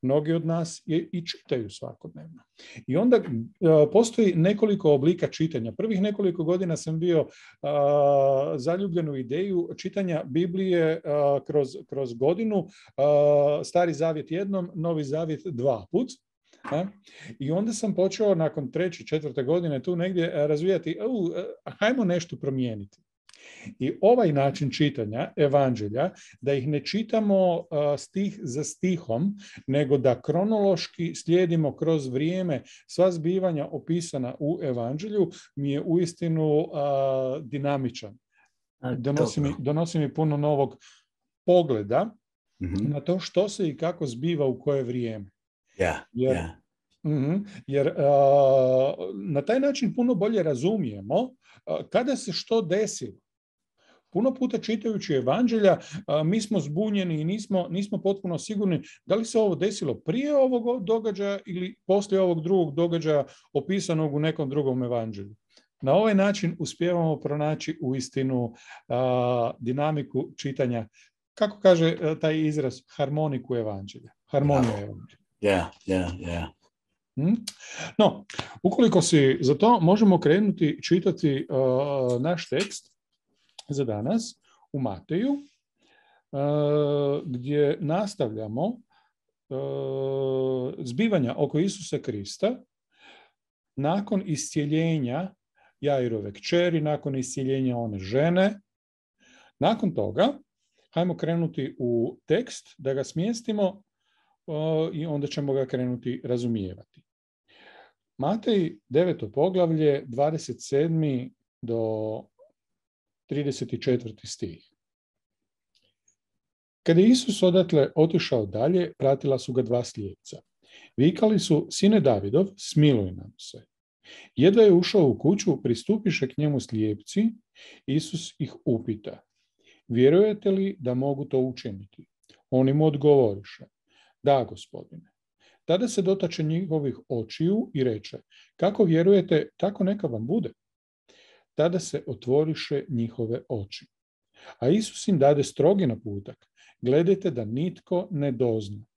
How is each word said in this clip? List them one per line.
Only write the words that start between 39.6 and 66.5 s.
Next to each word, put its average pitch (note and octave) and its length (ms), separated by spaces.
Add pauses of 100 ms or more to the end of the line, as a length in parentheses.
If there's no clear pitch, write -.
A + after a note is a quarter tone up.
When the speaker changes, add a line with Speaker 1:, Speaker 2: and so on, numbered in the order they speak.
Speaker 1:
donosi D#3+ 360
mi C#3+ 140
puno D#3 240
novog C#3+ 400 (680)
pogleda D3 680 (480)
Speaker 2:
Mhm. G2 280
Speaker 1:
na D3 80
to F3+ 200
što F#3+ 300
se G3+ 200
i C3+ 80
kako E3 280
zbiva C#3+ 400
u C3 140
koje C#3 240
vrijeme. A#2 460 (480)
Speaker 2:
Ja, E2+ 340
Speaker 1:
Jer B2+ 240
Speaker 2:
ja. E2+ 260 (440)
Speaker 1:
mhm, D3+ 300 (320)
jer, C#3 300
a, C#3 960 (200)
na C#3 280
taj A3+ 180
način C#4 360
puno B3 200
bolje G3+ 280
razumijemo, D3+ 880 (320)
a, - 240
kada B3 260
se - 180
što - 280
desilo. F3+ 560 (920)
Puno B3 220
puta B3 240
čitajući A3 560
evanđelja, F#3+ 640 (300)
a, D3+ 160
mi G3 180
smo G#3 180
zbunjeni E3+ 640
i - 20
nismo, F#3+ 460
nismo G3 320
potpuno G3 380
sigurni G3 420 (240)
da F#3+ 100
li A3+ 100
se A3+ 140
ovo G3+ 160
desilo F3+ 440
prije C#4 360
ovog B3 500
događaja G3+ 600
ili F3+ 300 (100)
poslije G3 360
ovog F3 200
drugog E3 340
događaja D#3 500 (280)
opisanog D#3+ 600
u D3 60
nekom D#3 300
drugom C3 340
evanđelju. A2+ 520 (460)
Na C3 120
ovaj G#3 220
način G3 440